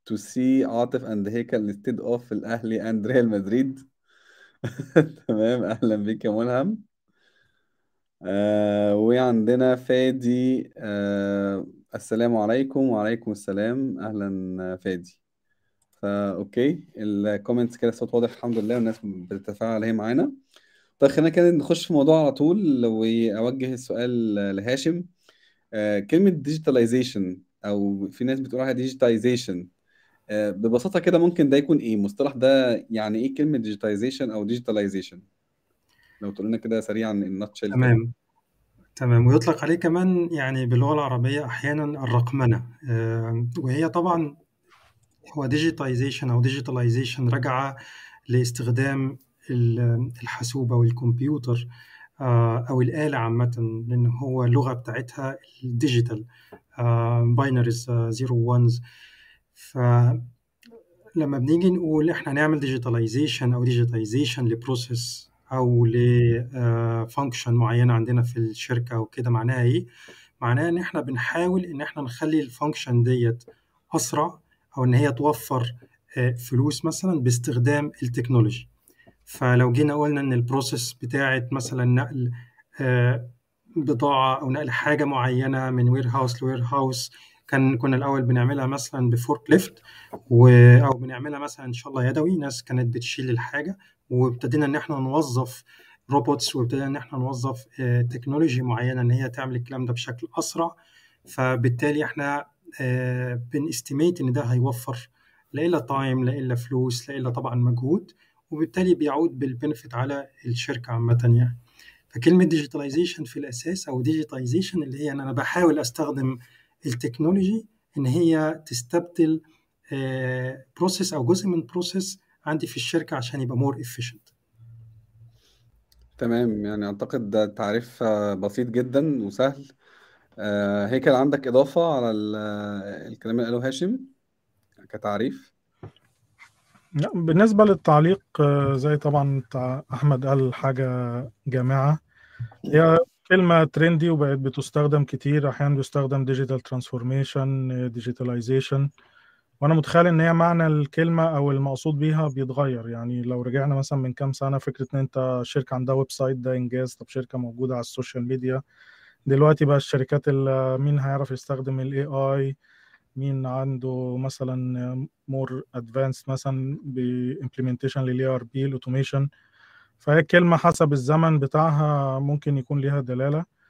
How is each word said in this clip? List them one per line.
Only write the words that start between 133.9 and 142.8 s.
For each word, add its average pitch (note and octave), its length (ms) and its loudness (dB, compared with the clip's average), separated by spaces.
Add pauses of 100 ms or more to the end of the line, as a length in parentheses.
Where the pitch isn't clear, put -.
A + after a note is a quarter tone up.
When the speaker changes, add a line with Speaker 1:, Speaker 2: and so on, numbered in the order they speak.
Speaker 1:
كتعريف؟ G#2+ 640 -6 (1400)
Speaker 3:
لا، D#3+ 200 -2
بالنسبة G3+ 500 6
للتعليق، E3+ 580 4 (180)
آه، C#3+ 360 2
زي D3 200 0
طبعًا C#3 540 0
تع-، B2+ 320 -6 (100)
أحمد C3+ 340 2
قال C3 280 2
حاجة B2+ 760 -2 (160)
جامعة. C3+ 520 2 (640)
هي E3 340 6 (300)